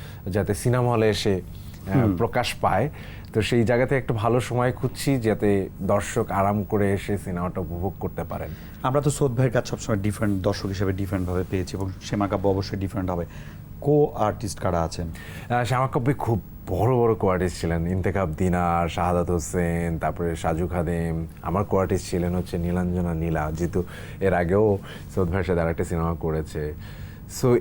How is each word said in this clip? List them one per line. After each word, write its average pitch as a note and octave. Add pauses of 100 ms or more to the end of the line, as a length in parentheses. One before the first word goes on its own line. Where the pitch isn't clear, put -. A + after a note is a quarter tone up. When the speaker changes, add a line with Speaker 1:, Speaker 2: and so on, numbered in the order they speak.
(260)
Speaker 1:
যাতে G2
সিনেমা B2
হলে A2
এসে, G2+
আহ, -
Speaker 2:
হুম। G#2
Speaker 1:
প্রকাশ A2+
পায়। G2 (440)
তো A2
সেই A#2+
জায়গাতে B2
একটা A#2+
ভালো A2+
সময় B2
খুঁজছি, B2+
যাতে G2+ (140)
দর্শক G2+
আরাম G2
করে G2+
এসে G2+
সিনেমাটা F2+
উপভোগ F2
করতে E2+
পারেন। E2 (340)
Speaker 2:
আমরা C3
তো C#3+
সৌদ C#3
ভাইয়ের B2+
কাজ B2+
সবসময় A2
ডিফারেন্ট, G2+
দর্শক G2+
হিসেবে F#2+
ডিফারেন্টভাবে F#2
পেয়েছি F#2+
এবং F#2+ (120)
শ্যামাকাব্য G2+
অবশ্যই G2
ডিফারেন্ট F#2+
হবে। E2+ (560)
co-artist A2
কারা F2
আছেন? E2 (440)
Speaker 1:
আহ, B2
শ্যামাকাব্যে C3
খুব A2+ (260)
বড় G#2
বড় A#2
co-artist F#2
ছিলেন, E2
ইন্তেখাব F#2
দিনার, F2
শাহাদাত F2
হোসেন, E2+
তারপরে E2
সাজু E2
খাদেম। E2 (160)
আমার F#2+
co-artist F#2+
ছিলেন F2+
হচ্ছে F2+
নীলাঞ্জনা F2
নীলা, D#2+
যেহেতু E2+ (360)
এর F#2+
আগেও F#2+ (360)
সৌদ F#2+
ভাইয়ের F#2
সাথে F2
আরেকটা E2
সিনেমা E2
করেছে। D#2 (680)
So, A#2+